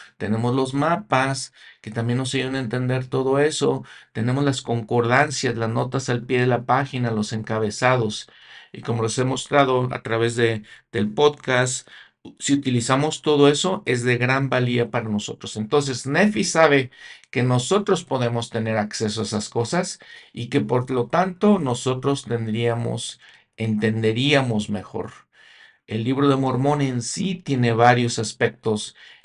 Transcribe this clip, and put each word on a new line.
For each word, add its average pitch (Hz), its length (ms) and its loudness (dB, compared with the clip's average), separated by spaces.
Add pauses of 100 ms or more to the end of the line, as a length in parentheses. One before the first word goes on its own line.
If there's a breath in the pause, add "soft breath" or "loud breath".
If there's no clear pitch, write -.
(180 loud breath)
Tenemos 113 380 -2
los 131 180 -2
mapas, 139 800 0 (300 loud breath)
que 110 100 -14
también 117 260 -2
nos 131 160 -4
ayudan 131 220 -2
a 135 40 -2
entender 127 480 -2
todo 131 320 0
eso. 143 440 0 (300 loud breath)
Tenemos 127 320 0
las 131 160 0
concordancias, 120 960 0
las 113 120 -2
notas 127 380 -4
al 120 160 -2
pie 127 160 0
de 123 80 2
la 123 160 0
página, 127 480 0
los 107 220 -2
encabezados. 110 960 -2 (420 loud breath)
Y - 120 -18
como 113 200 -2
les 113 140 -2
he 127 80 2
mostrado 131 680 2
a - 100 -6
través 113 360 0
de, 113 260 2 (300 loud breath)
del 107 160 0
podcast, 127 800 0 (500 loud breath)
si - 140 0
utilizamos 131 680 0
todo 143 280 6
eso, 185 360 0
es 127 180 -2
de 123 140 2
gran 131 320 0
valía 123 400 0
para 117 200 -4
nosotros. - 480 -6
Entonces, 127 500 -2
Nefi 196 380 2
sabe 143 440 4 (420 loud breath)
que 123 120 0
nosotros 180 640 2
podemos 120 440 -2
tener 110 280 -2
acceso 107 420 -4
a 104 60 -2
esas 107 240 -4
cosas 170 500 -4 (320 loud breath)
y 120 160 -8
que 143 140 0
por 127 280 -2
lo 127 180 -2
tanto 185 520 2
nosotros 131 640 -2
tendríamos, 117 960 -2 (380 soft breath)
entenderíamos 110 1120 0
mejor. 98 420 -8 (720 soft breath)
El 110 200 -4
libro 135 240 2
de 135 80 4
Mormón 135 440 0
en 127 200 0
sí 180 340 -4
tiene 123 380 0
varios 120 440 4
aspectos 110 800 -4 (300 loud breath)